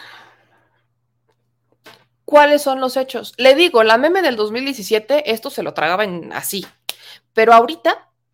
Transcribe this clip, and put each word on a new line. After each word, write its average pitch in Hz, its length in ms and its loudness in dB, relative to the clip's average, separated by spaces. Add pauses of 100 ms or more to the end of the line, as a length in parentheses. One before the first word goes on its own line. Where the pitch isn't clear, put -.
(2250)
¿Cuáles 294 380 4
son 262 180 -4
los 262 160 -4
hechos? 262 420 -8
Le 262 160 6
digo, 285 300 2
la 220 120 4
meme 330 240 0
del 269 160 -2
dos 214 160 -4
mil 254 120 -8
diecisiete, 214 680 -4
esto 226 180 -8
se 208 120 -10
lo 151 100 -8
tragaba 175 320 -2
en, 175 280 -10
así. 143 340 -10 (640)
Pero 226 220 4
ahorita, 320 560 0 (240)